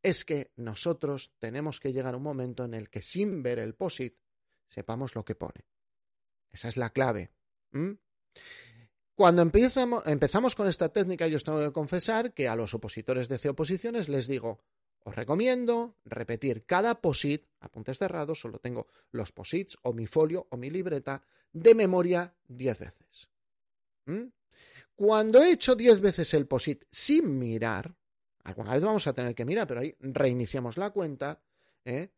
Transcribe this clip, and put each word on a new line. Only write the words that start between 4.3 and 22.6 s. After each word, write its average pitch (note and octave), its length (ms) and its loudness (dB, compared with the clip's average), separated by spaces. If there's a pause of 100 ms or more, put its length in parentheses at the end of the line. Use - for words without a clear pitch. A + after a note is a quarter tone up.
sepamos A#2 480 -8
lo G#2+ 80 -6
que G#2+ 100 -6
pone. - 320 -12 (880)
Esa A#2+ 160 -12
es A2+ 80 -8
la A#2+ 140 -4
clave, A#2 420 -2 (400)
¿m? F#3 260 -6 (1160)
Cuando F3 260 8
empezamo-, A#3+ 640 4
empezamos D#3 480 2
con G3+ 140 0
esta E3 220 0
técnica, F#3 360 0
yo D#3 100 0
os - 80 -4
tengo D#3 140 -2
que D3 140 -2
confesar G#3+ 600 -2
que C3+ 140 -2
a A2+ 80 0
los A2+ 200 -4
opositores A#2 540 -4
de C3 100 -2
C D3 100 -2
oposiciones F3 600 -4
les C3 200 -2
digo, A2+ 320 -6 (460)
os G2+ 80 -12
recomiendo A#3 920 -2
repetir A#2 600 -6
cada G#3 340 0
posit, D3 460 -2 (140)
apuntes - 380 -12
cerrados, D#3+ 420 -4
solo G#2+ 180 -12
tengo B2 300 -8 (240)
los A2 200 -8
posits - 500 -8
o B2 100 -4
mi A2+ 140 -6
folio D#3 440 0
o - 60 -10
mi B2 120 -10
libreta, D#3 540 -6 (300)
de F#3+ 220 8
memoria F3+ 600 2 (120)
diez B2 340 -4